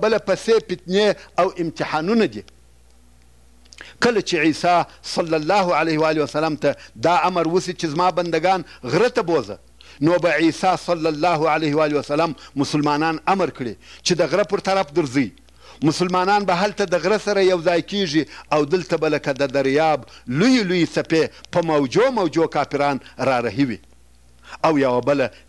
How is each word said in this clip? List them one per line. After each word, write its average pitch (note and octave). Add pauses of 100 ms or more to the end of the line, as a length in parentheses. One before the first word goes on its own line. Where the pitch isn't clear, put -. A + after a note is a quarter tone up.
بله A3
پسې G3+ (140)
فتنې F#3+ (220)
او F3+ (180)
امتحانونه E3
دي. G#2+ (1600)
کله A#3
چې -
عیسی E3 (380)
صلی E3
الله F3
علیه D#3+
و D#3
آله D#3
وسلم D3+
ته C#3 (200)
دا D#3+
امر E3+
وسي F3
چې -
زما F3
بندگان F3 (200)
غره E3
ته A#3+
بوزه، C3+ (420)
نو E3
به E3
عیسی E3 (140)
صلی E3
الله D#3+
علیه D#3
و D#3
آله D3+
وسلم D3+ (220)
مسلمانان D3+
امر F3+
کړي A2+ (300)
چې -
د F3
غره G3
پر G3
طرف F#3+
درځي. C#3 (540)
مسلمانان F3+
به F#3
هلته G3+
د F3
غره G3+
سره G3+
یو F#3
ځای E3+
کیږي D#3 (280)
او D3+
دلته E3+
به D#3
لکه D3
د C3+
دریاب C#3 (220)
لوی G#3+
لوی F3
څپې -
په F3+ (100)
موجو D3+
موجو E3
کافران C#3+ (180)
را B2
رهي A#2
وي. A2+ (840)
او D#3
یوه B2
بله C3 (180)